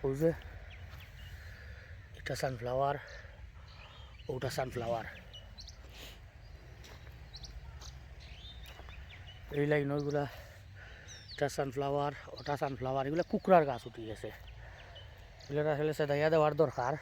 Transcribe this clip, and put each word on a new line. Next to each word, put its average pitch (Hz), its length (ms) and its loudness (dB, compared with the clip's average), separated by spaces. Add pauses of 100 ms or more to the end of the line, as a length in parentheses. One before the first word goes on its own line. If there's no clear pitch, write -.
ও 139 40 4 (120)
যে 165 100 10 (2000)
এটা 139 180 2
সানফ্লাওয়ার, 131 480 2 (1300)
ওটা 127 220 0
সানফ্লাওয়ার। 117 540 0 (4000)
এই 147 160 6
লাইন 147 240 6
ওইগুলা, 143 360 4 (1040)
এটা 143 160 2
সানফ্লাওয়ার, 139 640 2 (260)
ওটা 143 180 -2
সানফ্লাওয়ার, 135 500 0
এগুলা 160 240 2
কুকড়ার 185 340 10
গাছ 127 220 0
উঠে 113 200 -8
গেছে। 110 240 -6 (1200)
এগুলা 151 220 4
আসলে 151 200 4
সেদাইয়া 147 380 6
দেওয়ার 151 240 8
দরকার। 139 480 4